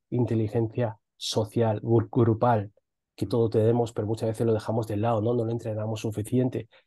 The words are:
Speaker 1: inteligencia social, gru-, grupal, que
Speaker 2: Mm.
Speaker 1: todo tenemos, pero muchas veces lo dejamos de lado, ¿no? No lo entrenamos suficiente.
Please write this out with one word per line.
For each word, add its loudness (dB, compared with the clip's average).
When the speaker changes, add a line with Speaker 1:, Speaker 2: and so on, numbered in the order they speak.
Speaker 1:
inteligencia 0
social, 0
gru-, 4
grupal, 2
que -4
Speaker 2:
Mm. -8
Speaker 1:
todo 2
tenemos, 2
pero -4
muchas -2
veces -2
lo 2
dejamos -2
de -4
lado, 0
¿no? 0
No 0
lo -4
entrenamos -6
suficiente. -2